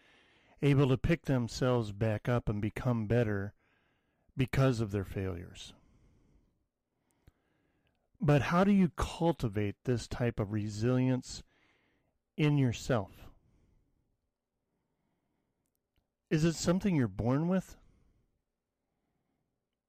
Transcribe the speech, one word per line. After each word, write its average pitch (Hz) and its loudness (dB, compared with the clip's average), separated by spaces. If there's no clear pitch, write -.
able 143 4
to 131 4
pick - -2
themselves 123 0
back 107 -2
up 120 0
and 104 -2
become 110 -2
better 104 0
because 131 2
of 107 -2
their 101 -2
failures. 92 -8
But 147 4
how 175 2
do 202 4
you 190 6
cultivate 104 -2
this 120 -2
type - -2
of 101 -4
resilience 120 -2
in 147 2
yourself? 120 -2
Is 160 2
it 165 2
something 180 0
you're 131 4
born 120 0
with? 185 -2